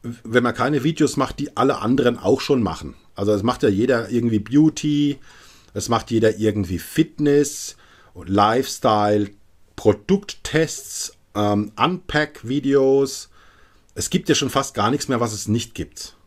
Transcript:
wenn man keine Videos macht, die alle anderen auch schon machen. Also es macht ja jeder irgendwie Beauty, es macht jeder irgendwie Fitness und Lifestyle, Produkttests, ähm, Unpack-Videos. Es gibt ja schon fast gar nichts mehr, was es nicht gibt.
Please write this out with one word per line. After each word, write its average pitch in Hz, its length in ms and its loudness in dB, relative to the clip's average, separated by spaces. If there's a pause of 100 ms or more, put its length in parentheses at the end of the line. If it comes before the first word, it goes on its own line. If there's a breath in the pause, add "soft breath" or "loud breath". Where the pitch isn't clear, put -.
wenn 120 420 -2
man 117 100 0
keine 127 320 0
Videos 160 320 0
macht, 131 220 -2
die - 180 -8
alle 135 220 2
anderen 120 380 2
auch - 220 2
schon 127 240 0
machen. 82 320 -4 (200)
Also 101 180 0
es 98 100 0
macht 123 200 0
ja 123 60 4
jeder 117 400 0
irgendwie 117 300 0
Beauty, 147 800 2 (540 soft breath)
es - 160 -6
macht 113 200 0
jeder 110 280 2
irgendwie 98 420 -2
Fitness 147 960 0 (380 soft breath)
und 87 160 -16
Lifestyle, 104 1000 2 (460)
Produkttests, - 1400 -2 (180)
ähm, 104 420 0
Unpack-Videos. 139 1500 0 (680 soft breath)
Es - 160 -8
gibt - 200 -2
ja 143 60 4
schon 135 140 -2
fast - 240 -4
gar 107 160 0
nichts 139 200 -4
mehr, 127 100 0
was 113 140 -2
es 104 160 -8
nicht 117 260 -2
gibt. - 400 -12 (120)